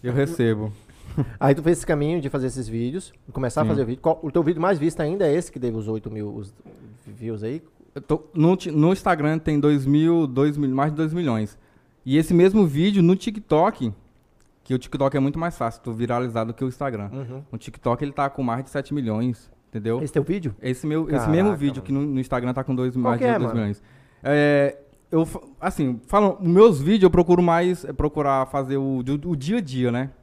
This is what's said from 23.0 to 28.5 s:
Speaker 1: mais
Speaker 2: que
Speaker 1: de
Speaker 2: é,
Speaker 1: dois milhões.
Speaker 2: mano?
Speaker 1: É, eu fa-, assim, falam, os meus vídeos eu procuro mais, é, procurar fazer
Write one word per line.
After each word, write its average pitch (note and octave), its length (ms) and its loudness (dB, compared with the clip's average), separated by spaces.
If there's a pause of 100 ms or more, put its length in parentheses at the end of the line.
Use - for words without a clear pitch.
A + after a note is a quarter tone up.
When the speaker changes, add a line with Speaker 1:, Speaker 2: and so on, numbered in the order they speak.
Speaker 1:
mais A#2 160 0
Speaker 2:
que B3+ 60 0
Speaker 1:
de B3 60 2
Speaker 2:
é, A3 80 0
Speaker 1:
dois A2+ 140 -2
milhões. G#2+ 280 -2
Speaker 2:
mano? - 540 -6
Speaker 1:
É, C#3+ 420 2 (340)
eu E3 140 2
fa-, - 160 -12 (200)
assim, C#3 460 -2
falam, G3 340 2
os F3 60 0
meus F3+ 340 8
vídeos F#3 220 4
eu F3+ 80 8
procuro F3 320 4
mais, F3 420 0
é, C#3+ 80 -10
procurar C#3 540 0
fazer C#3 300 -4